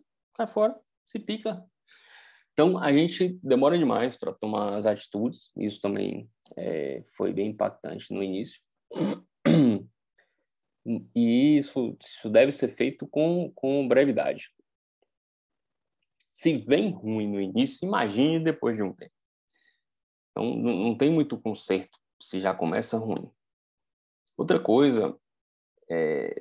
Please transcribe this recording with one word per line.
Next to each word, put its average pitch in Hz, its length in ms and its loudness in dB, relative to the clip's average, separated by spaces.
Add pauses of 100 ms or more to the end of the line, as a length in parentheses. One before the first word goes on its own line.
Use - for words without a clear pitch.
(340)
cai 220 140 -4
fora, 214 320 -2 (260)
se - 140 -10
pica. 214 440 -6 (920)
Então, 180 240 4
a 147 160 2
gente 175 500 2
demora 135 340 4
demais 127 380 2
pra - 180 -8
tomar 104 400 -4
as 104 120 -4
atitudes. 107 720 -4
Isso 104 240 -6
também, 101 480 -6 (260)
é, 73 480 -6 (120)
foi 95 180 -4
bem 101 160 -4
impactante - 640 -8
no 98 100 -4
início. 95 380 -8 (840)
<clears throat> 123 440 4 (1300)
E 120 400 4
isso, 139 460 -2
isso - 280 -12
deve 123 220 6
ser 131 160 -2
feito 135 400 -4
com, 165 480 0
com 135 320 0
brevidade. 117 680 2 (1800)
Se 156 280 0
vem 143 320 0
ruim 107 420 -4
no 101 80 -4
início, 98 480 -2
imagine 160 560 0
depois 135 320 -2
de 107 80 -4
um 90 80 -4
tempo. - 220 -20 (1200)
Então, 113 220 -4
não, 117 220 -2
não 113 220 0
tem 139 120 4
muito 147 300 0
conserto - 580 -6 (240)
se - 180 -8
já 95 140 0
começa 110 440 -4
ruim. 110 320 -6 (1080)
Outra - 220 2
coisa, 123 580 2 (720)
é, 78 520 -2